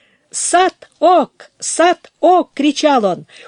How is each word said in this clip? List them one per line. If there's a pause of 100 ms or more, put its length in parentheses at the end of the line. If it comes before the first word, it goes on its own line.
(300)
«Сат-ок!
Сат-ок!»
кричал
он. (220)